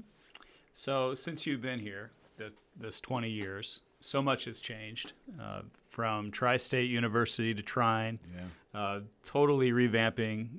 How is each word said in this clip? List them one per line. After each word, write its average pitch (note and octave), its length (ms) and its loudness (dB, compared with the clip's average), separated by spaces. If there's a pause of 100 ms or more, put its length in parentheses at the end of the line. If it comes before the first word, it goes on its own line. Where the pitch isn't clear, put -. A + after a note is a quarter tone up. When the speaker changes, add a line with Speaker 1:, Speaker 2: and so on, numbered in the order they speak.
(760)
Speaker 1:
So C3 380 0
since D#3 340 -4
you've C#3 140 -2
been B2 200 -4
here, G#2 320 -10 (260)
this, G#2+ 160 -10 (240)
this A2 200 -6
twenty A#2+ 300 -2
years, G#2 540 -6 (180)
so C#3 220 0
much C3+ 240 0
has A2+ 120 -8
changed, A2 540 -10 (260)
uh, - 220 -8 (300)
from G#2+ 400 -2
Tri-State B2+ 580 2
University A#2 640 2
to G#2 100 -6
Trine. A2+ 560 2 (160)
Speaker 2:
Yeah. F2+ 460 -10
Speaker 1:
Uh, G2+ 200 -2 (220)
totally C#3+ 480 4
revamping A2+ 800 4 (100)